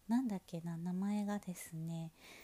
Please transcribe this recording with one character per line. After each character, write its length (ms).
な 140
ん 60
だ 100
っ 100
け 140
な、 160
名 160
前 320
が 140
で 160
す 180
ね、 380